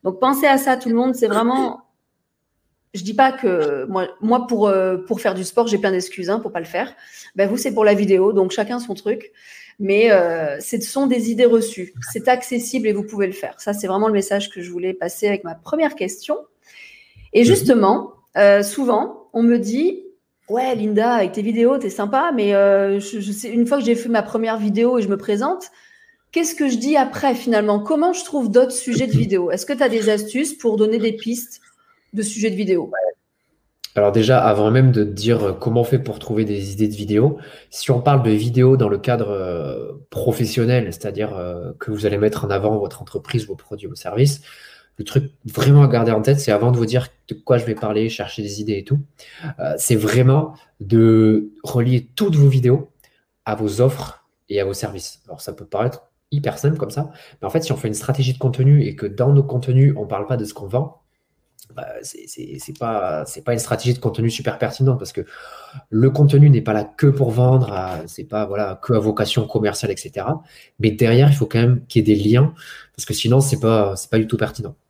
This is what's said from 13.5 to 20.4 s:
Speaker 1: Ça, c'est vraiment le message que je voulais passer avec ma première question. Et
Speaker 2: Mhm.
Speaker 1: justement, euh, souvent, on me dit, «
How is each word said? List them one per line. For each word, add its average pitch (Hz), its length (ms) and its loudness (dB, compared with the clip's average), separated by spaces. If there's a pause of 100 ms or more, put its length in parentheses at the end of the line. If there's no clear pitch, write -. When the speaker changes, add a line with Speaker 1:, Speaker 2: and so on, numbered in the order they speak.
Speaker 1:
Ça, 202 140 -6
c'est 208 120 -8
vraiment 202 220 0
le 220 60 0
message 202 360 -2
que 190 100 -16
je 175 120 -12
voulais 180 220 -6
passer 180 340 -6
avec 202 160 -2
ma 165 100 -12
première 302 420 -4
question. 208 420 -6 (960)
Et 233 80 4
Speaker 2:
Mhm. 240 40 6
Speaker 1:
justement, 240 680 4 (240)
euh, 202 260 6
souvent, 220 680 -2
on 233 100 0
me 233 140 4
dit, « 262 460 -2 (460)